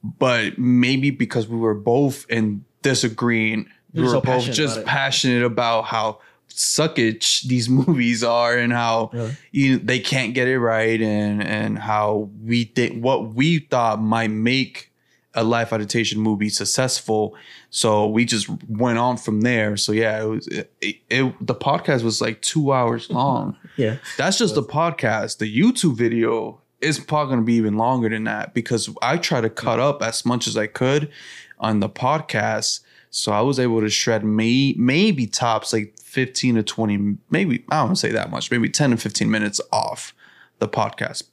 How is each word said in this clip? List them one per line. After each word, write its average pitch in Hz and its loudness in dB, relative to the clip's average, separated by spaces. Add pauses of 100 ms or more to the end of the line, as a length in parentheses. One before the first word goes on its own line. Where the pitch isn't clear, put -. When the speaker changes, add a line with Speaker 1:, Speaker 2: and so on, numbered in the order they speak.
Speaker 1:
But 117 0
maybe 127 4
because 120 -2
we 113 -6
were 113 2
both 120 0
in 110 -2 (200)
disagreeing, 110 0 (280)
we - -2
Speaker 2:
You're - 2
Speaker 1:
were 127 2
Speaker 2:
so 135 2
Speaker 1:
both - -4
Speaker 2:
passionate 127 0
Speaker 1:
just 131 0
Speaker 2:
about 110 -8
it. - -8
Speaker 1:
passionate 135 0
about 117 0
how 110 -4 (300)
suckage - 0
these 123 0
<laughs> 131 4
movies 120 2
are 120 2
and 120 2
how 117 0
Speaker 2:
Really? 117 -6 (200)
Speaker 1:
you, 135 4
they 127 0
can't 123 -2
get 127 2
it 131 2
right, 113 2
and, 104 0
and 107 -2
how 107 0 (140)
we 117 0
did 120 -2
what 117 0
we 151 2
thought 117 0
might 110 0
make 117 -2 (460)
a 117 2
Life 117 2
Adaptation 107 -2
movie 107 0
successful. 107 -2 (340)
So 107 2
we 110 2
just 117 -2 (220)
went 117 0
on 123 0
from 107 -2
there. 110 2
So 101 -2
yeah, 110 0
it 110 -4
was, 110 -4
it, - -8
it, 110 -6 (140)
it, 127 0
the - -2
podcast 139 0
was, 113 -2
like, 117 -4
two 143 0
hours 117 0
long. 120 -2
Speaker 2:
<laughs> - -20 (120)
Yeah. 120 0 (200)
Speaker 1:
That's 175 0
just 185 0
the 147 2
Speaker 2:
It 110 -6
was. - -
Speaker 1:
podcast. 113 -2
The 107 -4
YouTube 185 2
video 113 0 (180)
is 147 -2
probably 147 -2
gonna 117 2
be 117 4
even 107 2
longer 117 2
than 110 -4
that, 107 -6
because 113 -2 (120)
I 135 0
try 156 0
to 110 0
cut 117 -2
up 139 0
as 113 -4
much 120 -2
as 107 -4
I 107 -2
could 143 0 (500)
on 107 0
the 104 0
podcast. 110 -2 (300)
So - -4
I 104 2
was 127 0
able 117 2
to 107 0
shred 107 0
may-, 117 2
maybe 139 2
tops, 113 -2
like, 107 -2
fifteen 127 0
to 110 2
twenty, 101 -2 (120)
maybe, 165 0
I 156 2
don't 123 2
wanna 190 2
say 113 -2
that 104 -2
much, - -6
maybe 117 2
ten 143 2
to 113 2
fifteen 110 -2
minutes 104 -2 (140)
off - -4 (460)
the 101 -2
podcast. - -4